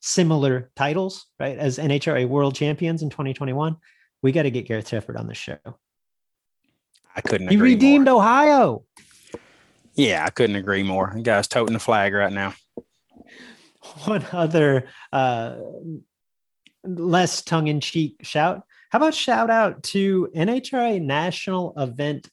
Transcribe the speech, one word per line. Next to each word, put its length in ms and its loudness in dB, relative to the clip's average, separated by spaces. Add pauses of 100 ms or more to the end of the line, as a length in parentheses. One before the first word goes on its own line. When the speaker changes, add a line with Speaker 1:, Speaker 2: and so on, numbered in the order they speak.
Speaker 1:
similar 760 0
titles, 500 -4 (140)
right? 160 -6
As 220 -4
N 120 -2
H 160 0
R 120 0
A 80 0
world 280 0
champions 480 -2
in 60 -4
twenty 240 -6
twenty-one, 440 -4 (440)
we 100 2
gotta 200 0
get 160 -6
Gareth 220 -6
Shepard 280 -8
on 100 -10
the 80 -12
show. 220 -12 (1600)
Speaker 2:
I 60 -6
couldn't 260 0
Speaker 1:
He 60 6
Speaker 2:
agree 200 8
Speaker 1:
redeemed 320 8
Speaker 2:
more. 100 6
Speaker 1:
Ohio. 680 4 (1120)
Speaker 2:
Yeah, 320 2
I 40 -2
couldn't 260 2
agree 260 -2
more. 320 -2
The 80 -8
guy's 260 2
toting 240 -2
the 60 -4
flag 340 0
right 200 0
now. 220 -6 (1500)
Speaker 1:
One 280 -2
other, 560 2 (240)
uh, 440 -2 (1300)
less 580 0
tongue-in-cheek 800 -2
shout. 420 -2 (260)
How 80 2
about 160 2
shout 360 0
out 340 0
to 500 0
N 140 0
H 260 -4
R 80 -2
A 160 0
national 760 -4
event 560 -6